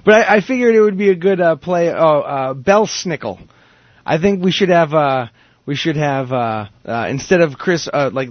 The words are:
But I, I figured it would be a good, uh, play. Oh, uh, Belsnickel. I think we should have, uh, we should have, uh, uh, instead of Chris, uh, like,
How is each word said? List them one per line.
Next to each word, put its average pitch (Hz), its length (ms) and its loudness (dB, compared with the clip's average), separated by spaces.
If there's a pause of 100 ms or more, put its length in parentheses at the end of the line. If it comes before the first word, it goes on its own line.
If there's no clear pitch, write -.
But 208 80 6
I, 208 240 4
I 202 40 2
figured 247 340 0
it 220 60 6
would 214 160 2
be 202 120 2
a 190 60 2
good, 180 260 0
uh, 165 140 2
play. 170 380 -2
Oh, 151 280 2
uh, 135 320 -6
Belsnickel. 160 840 -2 (680)
I 156 140 0
think 190 240 0
we 185 80 2
should 185 180 0
have, 165 240 2
uh, 135 340 0 (380)
we 143 100 -6
should 156 220 -4
have, 139 340 -4
uh, 113 340 -4 (200)
uh, 110 240 -4
instead 139 320 0
of 156 160 0
Chris, 175 340 -4
uh, 139 200 -2
like, 127 200 -8